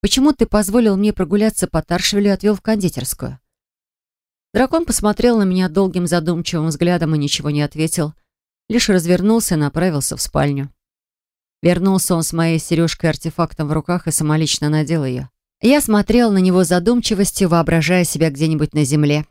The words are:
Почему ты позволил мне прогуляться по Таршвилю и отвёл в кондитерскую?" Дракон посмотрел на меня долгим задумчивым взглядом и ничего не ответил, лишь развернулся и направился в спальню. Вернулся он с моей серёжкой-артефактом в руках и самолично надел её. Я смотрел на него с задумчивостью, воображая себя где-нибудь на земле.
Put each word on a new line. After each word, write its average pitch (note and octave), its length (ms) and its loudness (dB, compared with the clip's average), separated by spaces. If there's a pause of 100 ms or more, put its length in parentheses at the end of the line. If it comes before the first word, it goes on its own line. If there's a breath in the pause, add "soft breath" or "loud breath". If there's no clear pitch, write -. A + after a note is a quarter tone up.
Почему C4+ 300 2
ты A3+ 120 0
позволил G#3 520 2
мне G#3 160 0
прогуляться G3+ 520 0
по D#3+ 160 -2
Таршвилю G3+ 440 -2
и G3+ 80 2
отвёл G3+ 220 0
в F#3 60 -12
кондитерскую?" D3 760 -4 (1120)
Дракон C4 300 2
посмотрел A3+ 540 0
на G#3 60 2
меня F#3 260 0
долгим F3+ 380 0
задумчивым E3 600 -2
взглядом E3 480 0
и - 20 0
ничего D3 340 -4
не D3 100 0
ответил, D3+ 520 -4 (540)
лишь A3+ 220 0
развернулся F#3 680 2
и - 20 0
направился D3+ 600 -2
в - 40 -6
спальню. C#3+ 520 -2 (880)
Вернулся F3+ 540 2
он E3 80 -2
с - 100 -6
моей E3 260 0
серёжкой-артефактом E3 1080 -4
в - 20 -2
руках D#3 360 -4
и D#3+ 40 -4
самолично D3+ 560 0
надел D3+ 380 0
её. C3 240 -6 (320)
Я C#4 180 4
смотрел A3 540 2
на F#3+ 60 2
него F#3 260 4
с - 20 -6
задумчивостью, G3 800 0
воображая E3 560 2
себя D#3+ 260 0
где-нибудь D3+ 440 -2
на D3+ 100 2
земле. D3 480 0